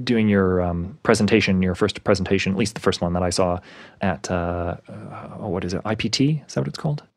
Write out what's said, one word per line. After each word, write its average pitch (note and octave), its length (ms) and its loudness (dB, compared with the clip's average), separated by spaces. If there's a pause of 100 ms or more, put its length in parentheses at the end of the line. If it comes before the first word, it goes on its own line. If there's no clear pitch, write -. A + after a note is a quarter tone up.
doing A2+ 240 2
your, F#2+ 340 4
um, F2 420 -4
presentation, G#2 580 4
your F#2 140 2
first - 280 -2
presentation, F#2+ 500 2
at G2 40 -2
least G#2 180 -2
the - 60 -12
first - 200 0
one F2 120 -2
that F2+ 100 0
I F2+ 60 2
saw F2 300 0 (420)
at, F2+ 300 -2
uh, F2 460 -2 (120)
uh, G#2 580 -12
what F#2 160 -4
is F2+ 100 -6
it, F#2 120 -4
I A2 100 -2
P A2 140 -4
T? D3 380 2
Is - 80 -10
that C#3+ 60 -2
what C#3 60 -2
it's D3 120 -10
called? D3 240 -4 (140)